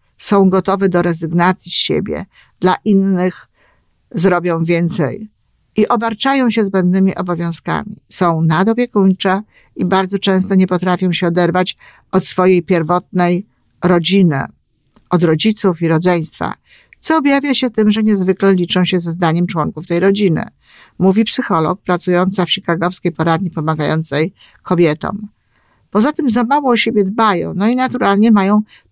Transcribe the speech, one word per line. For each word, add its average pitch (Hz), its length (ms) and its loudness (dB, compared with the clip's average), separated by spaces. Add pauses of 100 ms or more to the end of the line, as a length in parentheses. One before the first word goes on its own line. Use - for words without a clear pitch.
(180)
są 196 320 4
gotowe 190 380 0
do 175 140 2
rezygnacji 175 720 -2
z - 20 -4
siebie, - 500 -4 (360)
dla 185 240 0
innych 190 640 0 (640)
zrobią 170 540 0
więcej 165 640 -2 (460)
i 220 120 2
obarczają 240 600 0
się 214 140 0
zbędnymi 190 500 0
obowiązkami. 165 800 -6 (120)
Są 165 340 0
nadopiekuńcze 190 1000 0 (340)
i - 80 -4
bardzo 190 340 -2
często 190 360 0
nie 185 120 4
potrafią 180 460 0
się 180 140 -2
oderwać 175 500 0 (360)
od 190 140 0
swojej 180 360 2
pierwotnej 175 840 0 (380)
rodziny, 175 640 2 (640)
od 175 140 2
rodziców 170 580 0
i 170 60 0
rodzeństwa, 170 640 -2 (460)
co 320 160 0
objawia 277 380 2
się 247 160 -2
tym, 214 200 2
że 214 120 0
niezwykle 196 520 2
liczą 180 300 0
się 180 160 0
ze 170 120 -6
zdaniem 170 340 0
członków 165 400 -6
tej 170 140 -2
rodziny, 196 480 0 (500)
mówi 190 260 2
psycholog 175 580 -2
pracująca 180 640 0
w - 40 -10
chicagowskiej 175 640 -4
poradni 165 380 -2
pomagającej 156 840 -2 (300)
kobietom. 175 640 -2 (640)
Poza 226 220 0
tym 302 180 -2
za 233 140 0
mało 277 260 0
o 233 60 4
siebie 214 280 0
dbają, 190 520 0
no 202 120 0
i 247 80 0
naturalnie 233 560 2
mają 208 300 4 (300)